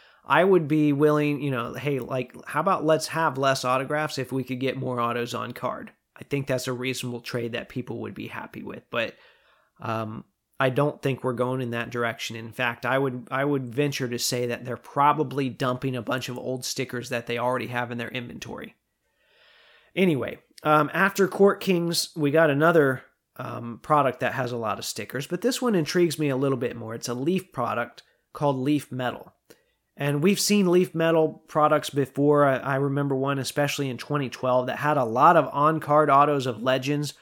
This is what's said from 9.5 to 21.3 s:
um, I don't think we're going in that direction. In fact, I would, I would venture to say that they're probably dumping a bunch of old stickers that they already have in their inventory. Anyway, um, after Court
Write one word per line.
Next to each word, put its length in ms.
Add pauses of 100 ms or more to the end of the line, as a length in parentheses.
um, 440 (340)
I 120
don't 300
think 220
we're 100
going 280
in 100
that 200
direction. 440
In 160
fact, 340
I 140
would, 320
I 140
would 280
venture 360
to 100
say 280
that 180
they're 120
probably 720
dumping 460
a 80
bunch 260
of 100
old 260
stickers 460
that 160
they 120
already 300
have 240
in 60
their 120
inventory. 640 (1200)
Anyway, 440 (260)
um, 280
after 360
Court 320